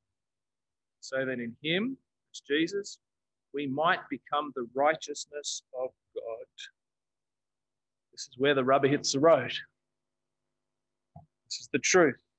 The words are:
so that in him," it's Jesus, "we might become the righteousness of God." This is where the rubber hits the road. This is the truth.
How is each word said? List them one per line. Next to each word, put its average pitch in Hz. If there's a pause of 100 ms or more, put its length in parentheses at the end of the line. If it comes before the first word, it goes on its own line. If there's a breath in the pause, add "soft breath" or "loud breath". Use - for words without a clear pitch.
(1000)
so 131
that 127
in 117
him," 196 (340)
it's -
Jesus, 170 (540)
"we 143
might 151
become 147
the 120
righteousness 147 (100)
of 127 (200)
God." 113 (1700)
This -
is -
where 143
the 135
rubber 135
hits 139
the 139
road. 147 (1600)
This -
is -
the 143
truth. 151 (160)